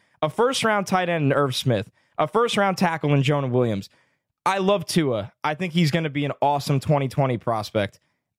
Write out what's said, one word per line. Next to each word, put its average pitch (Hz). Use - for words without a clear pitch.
A 156
first 247
round 208
tight 185
end 165
in 135
Irv 139
Smith, 110
a 151
first 226
round 196
tackle 160
in 139
Jonah 139
Williams. 120
I 190
love 190
Tua. 120
I 151
think 165
he's 165
gonna 160
be 143
an 139
awesome 143
twenty 139
twenty 131
prospect. 107